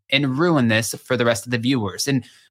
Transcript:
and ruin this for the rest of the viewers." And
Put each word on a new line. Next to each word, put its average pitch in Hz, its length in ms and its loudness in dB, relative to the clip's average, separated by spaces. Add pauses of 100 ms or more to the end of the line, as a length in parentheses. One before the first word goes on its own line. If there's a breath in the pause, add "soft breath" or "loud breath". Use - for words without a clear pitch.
(120)
and 135 260 0
ruin 151 300 2
this 110 280 0
for - 200 -4
the 120 80 0
rest 117 220 0
of 123 60 -8
the 123 60 0
viewers." 117 520 -2
And 131 160 0 (240 loud breath)